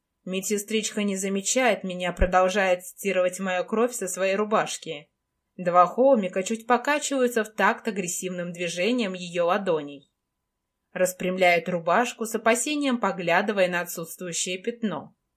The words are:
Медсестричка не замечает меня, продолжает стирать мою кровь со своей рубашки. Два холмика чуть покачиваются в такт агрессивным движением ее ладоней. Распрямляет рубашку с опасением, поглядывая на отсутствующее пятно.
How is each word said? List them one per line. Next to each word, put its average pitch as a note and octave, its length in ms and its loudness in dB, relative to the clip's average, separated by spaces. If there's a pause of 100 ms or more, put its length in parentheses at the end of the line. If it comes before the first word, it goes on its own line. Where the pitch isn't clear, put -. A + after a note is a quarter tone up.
(240)
Медсестричка G#3 800 -4
не G3+ 140 -2
замечает G3 640 0
меня, F3+ 300 -4
продолжает F#3 720 4
стирать F#3 560 -2
мою F#3 240 -2
кровь A#3 280 0
со F#3+ 140 -6
своей F#3+ 300 0
рубашки. D#3+ 720 -2 (480)
Два F3 280 6
холмика G3 580 4
чуть A3+ 220 -6
покачиваются B3 760 2
в G#3+ 60 -10
такт A3 400 0
агрессивным F3+ 640 -6
движением F#3 640 -2
ее F3 320 -2
ладоней. D#3 640 -2 (840)
Распрямляет F3+ 760 2
рубашку F3+ 580 0
с A3+ 100 -6
опасением, A#3+ 680 0
поглядывая F#3 640 2
на F3 140 -2
отсутствующее F3+ 800 -8
пятно. G#3 540 -6 (240)